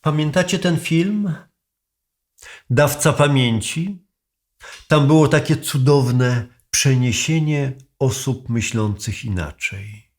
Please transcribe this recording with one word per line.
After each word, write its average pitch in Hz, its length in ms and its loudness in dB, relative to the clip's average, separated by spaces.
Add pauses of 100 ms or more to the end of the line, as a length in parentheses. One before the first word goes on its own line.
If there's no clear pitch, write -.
Pamiętacie 151 580 0
ten 170 200 0
film? 180 560 0 (1300)
Dawca 143 440 2
pamięci? 143 920 0 (840)
Tam 147 200 4
było 156 200 6
takie 151 300 2
cudowne 127 920 0 (220)
przeniesienie 139 1040 0 (260)
osób 131 500 -2
myślących 107 760 -4
inaczej. 98 920 -8